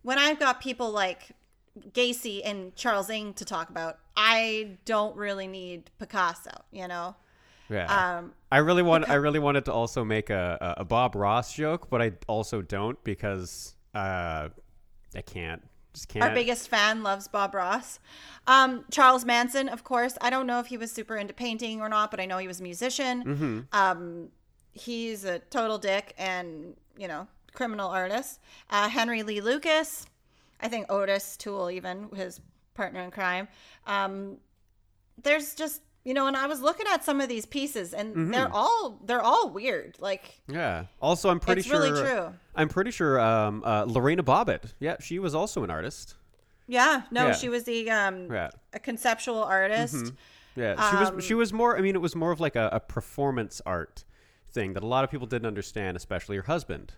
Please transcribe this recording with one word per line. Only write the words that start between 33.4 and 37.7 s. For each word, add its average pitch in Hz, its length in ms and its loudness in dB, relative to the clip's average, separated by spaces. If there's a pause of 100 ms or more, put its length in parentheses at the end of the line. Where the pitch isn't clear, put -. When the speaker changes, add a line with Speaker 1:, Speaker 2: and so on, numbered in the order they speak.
Speaker 1:
Um, 196 500 -4 (840)
there's 294 320 0
just, 302 280 -6 (220)
you 254 100 -4
know, 269 120 2
and 277 100 2
I 269 100 0
was 285 140 -4
looking 339 320 0
at 330 120 0
some 285 160 2
of 269 80 0
these 226 180 -6
pieces, 269 460 -6